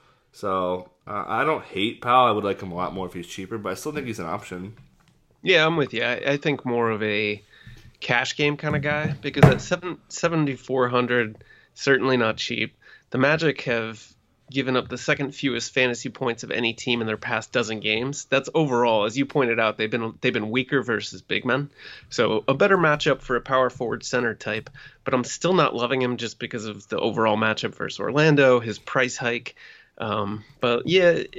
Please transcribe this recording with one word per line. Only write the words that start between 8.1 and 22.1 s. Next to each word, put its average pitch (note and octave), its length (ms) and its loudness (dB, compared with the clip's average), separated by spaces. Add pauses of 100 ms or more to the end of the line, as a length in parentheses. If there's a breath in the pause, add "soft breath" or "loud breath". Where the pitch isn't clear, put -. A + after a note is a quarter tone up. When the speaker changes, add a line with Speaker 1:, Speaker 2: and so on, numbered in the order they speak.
Speaker 2:
game D3 200 0
kinda D3 220 -2
guy, D3 420 -2
because C#3+ 220 4
at C3+ 160 6
seven, F3 380 -4 (100)
seventy-four C#3 800 0
hundred, B2 560 0 (300 soft breath)
certainly C3 420 2
not A2+ 220 2
cheap. - 380 -6 (340 soft breath)
The - 80 -4
Magic C#3+ 440 2
have A2+ 460 -4 (420)
given B2+ 260 -2
up A#2+ 140 0
the B2+ 80 -8
second C#3 360 -2
fewest A#2+ 400 -4
fantasy B2+ 360 0
points A#2 340 -6
of A#2+ 80 -10
any A2+ 220 -2
team A#2+ 260 -2
in A2+ 80 -2
their G#2+ 100 -2
past A2+ 360 -6
dozen A2 260 -2
games. A2 460 -4
That's C3+ 280 0
overall, A#2+ 520 2
as A2 120 -2
you C#3 80 0
pointed A#2+ 360 0
out, A2 160 2
they've A2 120 -2
been, A2+ 300 -4
they've B2 140 0
been A2 160 -2
weaker B2+ 340 0
versus G#2 380 -4
big - 240 -4
men. C3+ 240 0 (400 loud breath)
So A2 400 0